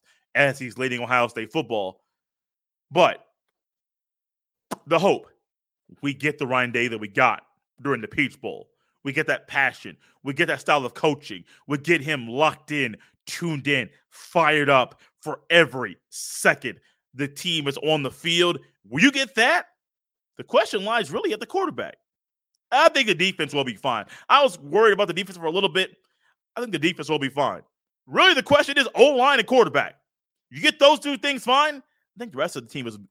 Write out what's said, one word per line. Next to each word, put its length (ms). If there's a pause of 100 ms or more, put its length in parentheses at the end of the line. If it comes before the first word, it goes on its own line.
(340)
as 240
he's 180
leading 240
Ohio 280
State 220
football. 520 (880)
But 360 (1600)
the 120
hope, 300 (760)
we 100
get 240
the 100
Ryan 260
Day 160
that 100
we 100
got 380 (340)
during 220
the 60
Peach 300
Bowl. 300 (340)
We 100
get 140
that 220
passion. 500 (240)
We 100
get 140
that 160
style 240
of 80
coaching. 500 (220)
We 100
get 240
him 260
locked 460
in, 240 (300)
tuned 420
in, 220 (180)
fired 600
up 320 (180)
for 300
every 480 (100)
second 720 (320)
the 160
team 400
is 100
on 240
the 80
field. 500 (280)
Will 140
you 100
get 220
that? 320 (720)
The 60
question 420
lies 240
really 240
at 60
the 60
quarterback. 500 (760)
I 160
think 180
the 80
defense 380
will 120
be 120
fine. 300 (240)
I 120
was 160
worried 360
about 140
the 40
defense 240
for 80
a 60
little 180
bit. 300 (580)
I 40
think 120
the 60
defense 320
will 80
be 100
fine. 320 (460)
Really, 260
the 100
question 360
is 160
O-line 440
and 80
quarterback. 500 (540)
You 120
get 160
those 200
two 200
things 260
fine, 320
I 440
think 100
the 80
rest 160
of 80
the 60
team 180
is, 100 (140)